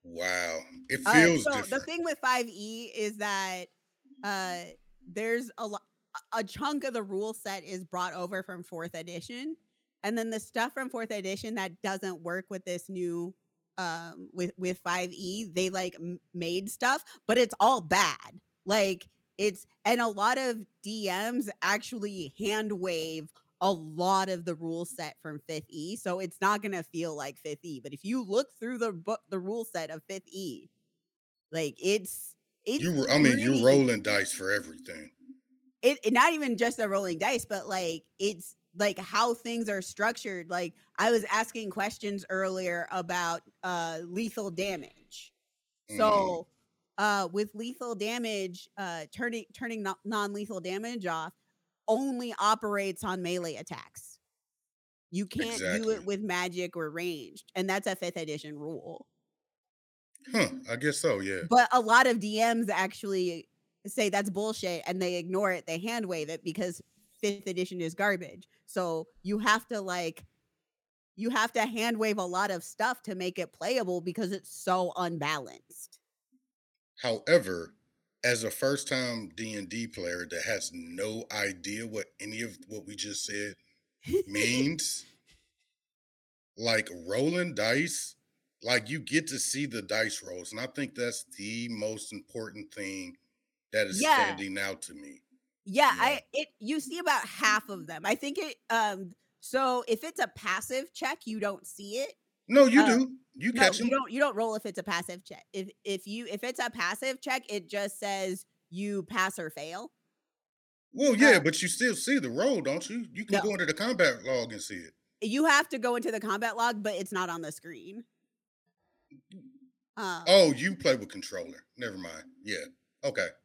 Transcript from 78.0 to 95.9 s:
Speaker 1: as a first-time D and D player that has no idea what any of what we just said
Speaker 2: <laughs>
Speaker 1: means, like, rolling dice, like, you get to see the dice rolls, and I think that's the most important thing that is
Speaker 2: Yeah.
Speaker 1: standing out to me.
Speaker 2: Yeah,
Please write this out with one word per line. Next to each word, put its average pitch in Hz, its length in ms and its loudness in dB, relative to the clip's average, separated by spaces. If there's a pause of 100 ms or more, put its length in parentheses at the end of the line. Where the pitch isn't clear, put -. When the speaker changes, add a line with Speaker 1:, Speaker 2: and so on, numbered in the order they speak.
Speaker 1:
as 120 200 2
a 107 80 -2
first-time 127 840 -2
D 110 180 -8
and 101 160 -8
D 113 180 -4
player 87 420 -6
that 85 140 -4
has 104 300 -4
no 92 580 -6
idea 101 560 -6
what 107 200 -6 (120)
any 110 220 -8
of 117 160 -8 (100)
what 101 180 -12
we 104 100 -14
just 101 300 -6
said 101 300 -6 (480)
Speaker 2:
<laughs> 381 240 -2
Speaker 1:
means, 123 800 0 (1500)
like, 110 320 2 (180)
rolling 156 480 2
dice, 120 600 0 (460)
like, 113 280 0
you 156 100 -4
get 147 280 0
to 143 120 -6
see 143 260 -2
the 113 160 -6
dice 107 400 -2
rolls, 87 300 -12
and 110 80 -8
I 127 80 -6
think 139 280 -6
that's 101 280 -4 (140)
the 113 320 -6
most 107 420 -6
important 104 640 -12
thing 95 420 -8 (560)
that 107 160 0
is 190 140 -2
Speaker 2:
Yeah. 254 340 4
Speaker 1:
standing 98 220 -6
out 98 260 -4
to - 100 -16
me. - 280 -18 (420)
Speaker 2:
Yeah, 220 320 4